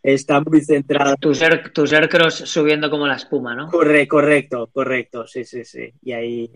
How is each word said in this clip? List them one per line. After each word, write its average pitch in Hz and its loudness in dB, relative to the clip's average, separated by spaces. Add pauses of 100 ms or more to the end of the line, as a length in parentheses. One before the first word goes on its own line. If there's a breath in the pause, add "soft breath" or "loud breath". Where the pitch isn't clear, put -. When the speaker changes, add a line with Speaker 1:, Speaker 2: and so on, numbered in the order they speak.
Speaker 1:
Está 139 0
muy 156 4
centrada. 143 0
Speaker 2:
Tus 143 0
air-, 160 2
tus 147 0
Aircross 160 4
subiendo 151 0
como 147 -2
la 135 -2
espuma, 127 -6
¿no? 143 -10
Speaker 1:
Corre-, 151 2
correcto, 147 0
correcto, 127 -6
sí, 127 -12
sí, 117 -14
sí. 120 -16
Y 123 -12
ahí, 117 -8